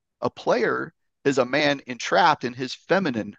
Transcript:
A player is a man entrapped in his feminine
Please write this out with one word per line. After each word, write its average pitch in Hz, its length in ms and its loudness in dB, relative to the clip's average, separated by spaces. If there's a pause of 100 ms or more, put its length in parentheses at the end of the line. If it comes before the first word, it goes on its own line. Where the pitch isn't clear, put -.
(220)
A 143 80 0
player 156 640 -2 (300)
is 143 140 2
a 127 60 6
man 143 420 0
entrapped 139 580 2
in 123 100 -4
his 135 200 -8
feminine 123 640 -2